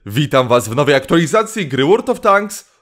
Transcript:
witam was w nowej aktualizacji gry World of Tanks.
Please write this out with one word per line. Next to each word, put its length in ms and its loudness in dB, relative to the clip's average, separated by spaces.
witam 420 0
was 220 2
w 60 -6
nowej 200 2
aktualizacji 720 0
gry 180 -2
World 240 2
of 100 -4
Tanks. 500 -2